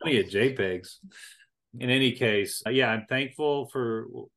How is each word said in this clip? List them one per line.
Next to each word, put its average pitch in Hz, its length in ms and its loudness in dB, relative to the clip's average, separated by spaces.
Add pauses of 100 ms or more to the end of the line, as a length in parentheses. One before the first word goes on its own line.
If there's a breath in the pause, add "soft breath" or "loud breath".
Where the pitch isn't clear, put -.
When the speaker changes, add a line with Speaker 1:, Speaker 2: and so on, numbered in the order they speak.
Speaker 1:
plenty 147 180 2
of 92 80 2
Speaker 2:
gosh. - 60 -10
Speaker 1:
J 117 200 4
pegs. 92 480 -4 (800 loud breath)
In 123 100 -2
any 131 220 4
case, 104 520 0
uh, 110 60 -2
yeah, 127 200 4
I'm 110 180 -2
thankful 139 600 -2
for 113 340 -4
w-, - 320 -14